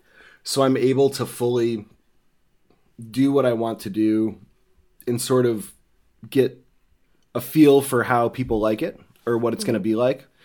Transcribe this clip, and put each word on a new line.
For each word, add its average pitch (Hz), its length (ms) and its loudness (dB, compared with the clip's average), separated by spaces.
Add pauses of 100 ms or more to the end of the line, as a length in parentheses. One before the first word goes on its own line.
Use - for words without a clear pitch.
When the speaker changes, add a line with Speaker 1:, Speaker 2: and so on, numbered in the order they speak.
(440)
Speaker 1:
So 135 200 -2
I'm 131 140 2
able 131 340 2
to 123 140 -6
fully 117 600 -4 (1200)
do 135 220 0
what 139 140 2
I 123 80 2
want 113 280 -4
to - 80 -10
do 107 500 0 (680)
and 120 140 -4
sort 127 240 2
of 110 280 -4 (560)
get - 340 0 (720)
a 120 80 -6
feel 143 400 6
for 127 220 -2
how 120 260 0
people 120 300 -4
like 107 220 0
it 175 180 -8 (260)
or 117 120 -2
what 117 160 -2
it's 107 100 -6
gonna 117 160 -2
Speaker 2:
Mm-hmm. 92 40 -8
Speaker 1:
be 110 120 -2
like. 123 320 -2 (180)